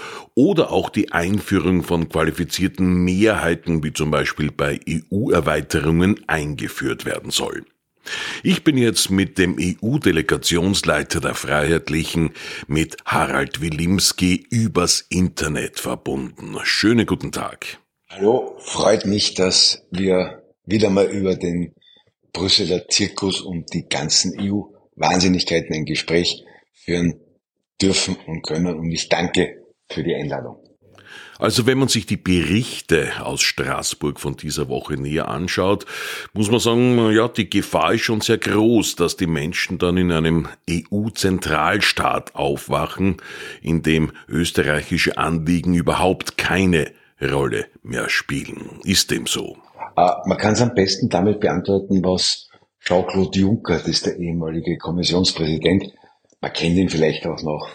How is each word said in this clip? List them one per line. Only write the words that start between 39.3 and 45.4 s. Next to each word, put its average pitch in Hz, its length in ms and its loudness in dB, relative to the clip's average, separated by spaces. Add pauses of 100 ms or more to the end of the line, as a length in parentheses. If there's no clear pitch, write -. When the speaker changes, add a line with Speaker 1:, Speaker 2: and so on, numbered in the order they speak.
Speaker 1:
dann 90 180 2
in 90 160 4
einem 80 380 2 (180)
E-U-Zentralstaat 87 1700 0
aufwachen, 76 840 -2 (440)
in 82 220 0
dem 78 280 2 (160)
österreichische 76 920 0
Anliegen 82 580 0